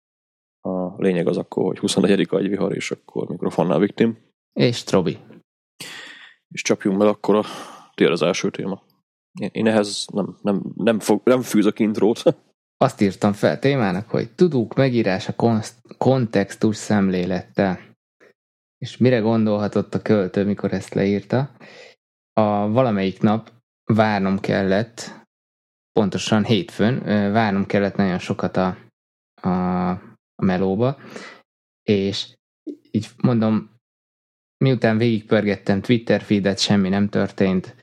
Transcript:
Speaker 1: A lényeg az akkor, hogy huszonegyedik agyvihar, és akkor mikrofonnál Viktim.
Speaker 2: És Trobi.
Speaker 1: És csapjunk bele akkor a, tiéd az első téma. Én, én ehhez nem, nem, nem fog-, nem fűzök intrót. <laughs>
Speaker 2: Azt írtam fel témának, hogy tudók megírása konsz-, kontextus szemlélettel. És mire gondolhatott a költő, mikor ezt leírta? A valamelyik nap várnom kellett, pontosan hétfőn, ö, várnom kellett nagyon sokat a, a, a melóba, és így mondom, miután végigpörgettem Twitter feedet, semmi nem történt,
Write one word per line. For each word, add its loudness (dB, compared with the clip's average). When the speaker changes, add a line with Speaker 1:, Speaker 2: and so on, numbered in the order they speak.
Speaker 1:
A -6
lényeg 0
az -2
akkor, -4
hogy -2
huszonegyedik 2
agyvihar, -2
és -8
akkor -8
mikrofonnál -2
Viktim. 2
Speaker 2:
És 0
Trobi. 0
Speaker 1:
És -12
csapjunk 0
bele 4
akkor 0
a, 2
tiéd 4
az 0
első 0
téma. -10
Én, -6
én 0
ehhez 0
nem, -6
nem, -4
nem 0
fog-, 2
nem 4
fűzök 2
intrót. 2
<laughs> 4
Speaker 2:
Azt 0
írtam 2
fel 0
témának, 0
hogy -2
tudók 2
megírása 0
konsz-, 0
kontextus 0
szemlélettel. -2
És -14
mire 4
gondolhatott 0
a -2
költő, 0
mikor -2
ezt -8
leírta? -2
A 0
valamelyik 0
nap 0
várnom 2
kellett, -2
pontosan 0
hétfőn, -2
ö, 0
várnom 0
kellett 0
nagyon 0
sokat -4
a, 0
a, -2
a -6
melóba, 0
és -2
így -2
mondom, 2
miután 2
végigpörgettem 0
Twitter 2
feedet, 0
semmi 2
nem 2
történt, -2